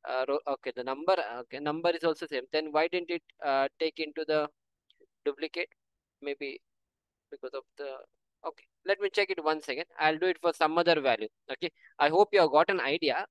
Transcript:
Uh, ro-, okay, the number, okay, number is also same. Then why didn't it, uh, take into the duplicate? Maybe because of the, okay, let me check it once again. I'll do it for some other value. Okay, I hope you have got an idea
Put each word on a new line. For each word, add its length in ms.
Uh, 180
ro-, 200
okay, 280
the 80
number, 320
okay, 180
number 300
is 140
also 220
same. 260
Then 200
why 160
didn't 240
it, 100
uh, 220
take 200
into 260
the 220
duplicate? 420
Maybe 360
because 240
of 80
the, 180
okay, 160
let 140
me 120
check 200
it 120
once 240
again. 180
I'll 200
do 80
it 120
for 140
some 240
other 240
value. 280
Okay, 200
I 120
hope 220
you 100
have 100
got 180
an 100
idea 520